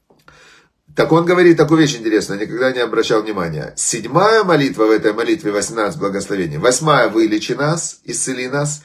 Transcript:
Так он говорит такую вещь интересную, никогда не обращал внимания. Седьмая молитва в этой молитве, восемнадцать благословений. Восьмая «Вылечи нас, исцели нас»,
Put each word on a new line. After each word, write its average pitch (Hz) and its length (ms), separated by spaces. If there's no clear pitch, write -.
Так - 180
он 165 120
говорит 175 320
такую 160 240
вещь 139 160
интересную, 107 440
никогда 120 320
не 127 80
обращал 113 420
внимания. 85 540
Седьмая 185 680
молитва 139 400
в 110 60
этой 107 220
молитве, 107 400
восемнадцать 101 480
благословений. 98 580
Восьмая 131 500
«Вылечи 110 440
нас, 151 520
исцели 127 440
нас», 143 360